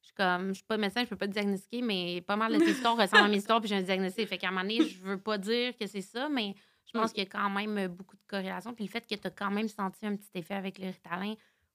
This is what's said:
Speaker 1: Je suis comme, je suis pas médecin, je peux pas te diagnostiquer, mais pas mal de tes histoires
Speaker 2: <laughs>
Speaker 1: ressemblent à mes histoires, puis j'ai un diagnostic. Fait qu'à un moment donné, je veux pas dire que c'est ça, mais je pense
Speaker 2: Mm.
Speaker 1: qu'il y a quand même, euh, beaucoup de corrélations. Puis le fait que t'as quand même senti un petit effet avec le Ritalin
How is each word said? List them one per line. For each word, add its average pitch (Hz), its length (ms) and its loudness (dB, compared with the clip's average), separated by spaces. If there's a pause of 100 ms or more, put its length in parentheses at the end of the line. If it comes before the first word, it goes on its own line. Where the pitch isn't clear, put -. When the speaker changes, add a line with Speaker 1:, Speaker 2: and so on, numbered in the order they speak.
Speaker 1:
Je - 60 -20
suis - 80 -20
comme, 185 340 2
je 190 60 -2
suis - 100 -14
pas 220 120 -2
médecin, 214 280 2
je 247 40 -6
peux 190 80 -6
pas 202 100 -2
te 202 60 -4
diagnostiquer, 202 500 -2
mais 180 400 -2
pas 208 140 0
mal 226 160 2
de - 60 6
tes 330 120 6
histoires 233 260 2
Speaker 2:
<laughs> - 20 -2
Speaker 1:
ressemblent 208 260 8
à 208 40 6
mes 208 100 4
histoires, 220 220 4
puis 214 80 -4
j'ai 202 80 2
un 190 60 2
diagnostic. 190 460 0
Fait 185 100 -4
qu'à 185 100 -2
un - 40 0
moment 185 100 -2
donné, 220 220 0
je 185 180 -8
veux 190 180 -4
pas 214 180 -2
dire 240 380 0
que 208 100 -6
c'est 196 160 -8
ça, 247 260 -6
mais 220 260 -2 (320)
je - 60 -20
pense 220 180 0
Speaker 2:
Mm. - 40 -20
Speaker 1:
qu'il 202 100 -2
y - 20 -8
a 190 40 -20
quand 202 200 -2
même, 208 260 -4
euh, 196 120 -2
beaucoup 185 280 -12
de - 100 -20
corrélations. 190 460 -6
Puis 220 120 -6
le 185 60 -6
fait 233 160 -6
que - 100 -4
t'as 196 140 -6
quand 202 200 -6
même 208 180 -2
senti 196 380 -6
un 208 100 -2
petit - 180 -14
effet 180 200 -6
avec 190 240 -6
le 185 80 -8
Ritalin 185 480 -6 (400)